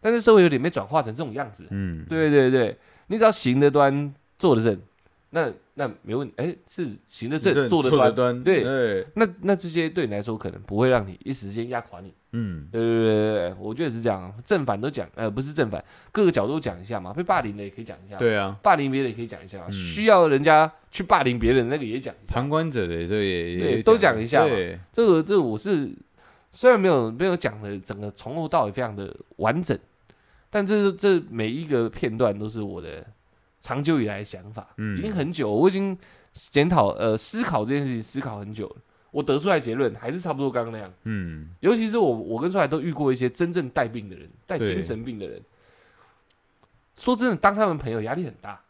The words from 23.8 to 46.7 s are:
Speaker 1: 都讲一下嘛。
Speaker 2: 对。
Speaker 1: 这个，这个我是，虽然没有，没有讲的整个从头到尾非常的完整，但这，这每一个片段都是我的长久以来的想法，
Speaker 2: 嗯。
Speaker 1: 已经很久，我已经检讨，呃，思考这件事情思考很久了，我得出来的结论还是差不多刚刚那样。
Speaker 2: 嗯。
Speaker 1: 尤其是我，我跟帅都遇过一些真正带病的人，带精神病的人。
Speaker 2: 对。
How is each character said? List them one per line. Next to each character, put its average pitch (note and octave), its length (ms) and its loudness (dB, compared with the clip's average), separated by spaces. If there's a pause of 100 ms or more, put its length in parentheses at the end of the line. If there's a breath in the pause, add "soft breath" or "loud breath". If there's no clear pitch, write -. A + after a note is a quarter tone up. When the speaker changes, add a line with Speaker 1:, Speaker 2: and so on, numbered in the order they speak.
Speaker 1:
都 A3 160 6
讲 C#3+ 200 4
一 A2 60 -4
下 B2+ 200 4
嘛。 D#3 40 2
Speaker 2:
对。 F2+ 300 -2 (140)
Speaker 1:
这 A#3 120 2
个， E3+ 180 6
这 F#3 120 -2
个 F#3 80 4
我 A2 160 -2
是， D#3 320 -2 (640 soft breath)
虽 - 180 4
然 A3+ 100 6
没 F#3+ 80 4
有， B2+ 220 4
没 C3 160 -4
有 F3+ 100 0
讲 G#2+ 240 -6
的 G2+ 200 -8
整 G2+ 200 -12
个 G#2 120 -8
从 - 220 -12
头 E3+ 140 -6
到 D#3+ 160 2
尾 G2+ 80 -4
非 C3+ 80 -6
常 A2+ 140 -4
的 G2 200 -10 (220)
完 A#2+ 260 0
整， D3 160 -2 (680 soft breath)
但 G#3 180 -2
这， G3+ 260 2
这 F#3 360 2
每 A2+ 220 -4
一 D#3 160 -8
个 A#2 240 0
片 A2+ 260 -4
段 G#2+ 220 0
都 G#2+ 100 -8
是 A2 140 -8
我 F#2+ 180 -8
的 D#2+ 240 -14 (540)
长 C3 240 -6
久 D3+ 180 2
以 A2 60 0
来 G2+ 120 -6
的 G#2 60 -10
想 F#2 180 -16 (100)
法， A2 140 -14 (100)
Speaker 2:
嗯。 G#2+ 220 -6
Speaker 1:
已 - 20 -4
经 G#3+ 120 -6
很 E3+ 200 -4
久， C#3 180 -2
我 B2 180 4
已 G3 40 4
经 F#3+ 240 -2 (360 soft breath)
检 - 360 0
讨， D3 220 4
呃， A2 260 0
思 G#3+ 260 -4
考 D#3 220 -2
这 B2+ 100 -2
件 C#3+ 100 0
事 C3 80 -4
情 A2+ 100 -6
思 C3 180 -10
考 A2 180 -10
很 G#2 140 -12
久 G#2+ 160 -8
了， - 80 -18 (340)
我 D3 120 -4
得 C#3+ 160 0
出 D#3+ 100 -2
来 F#3 80 4
的 D3+ 40 2
结 A2+ 140 -6
论 B2+ 220 0
还 A#2+ 160 -8
是 F3+ 80 -8
差 F3 120 -6
不 C#3 80 -4
多 C#3 100 0
刚 A#2 140 -4
刚 A2+ 80 -10
那 A2 60 -12
样。 F#2+ 140 -16 (120)
Speaker 2:
嗯。 E2+ 440 -8 (120)
Speaker 1:
尤 G3 140 4
其 A3 160 -2
是 A3+ 80 0
我， F3 120 4
我 A2+ 300 -4
跟 E3 100 -2
帅 F#3 160 2
都 C#3+ 140 -2
遇 D#3+ 120 -4
过 C#3 200 0
一 - 20 4
些 B2 140 -2
真 E3+ 240 -2
正 E3 180 -4
带 B2 180 -2
病 A2 200 -10
的 F#2 60 -16
人， D2+ 140 -20 (180)
带 F3+ 120 -6
精 G2 220 -2
神 A2 240 -8
病 A#2+ 140 -10
的 F#2+ 80 -10
人。 A#1+ 100 -12
Speaker 2:
对。 - 60 -18 (1500 soft breath)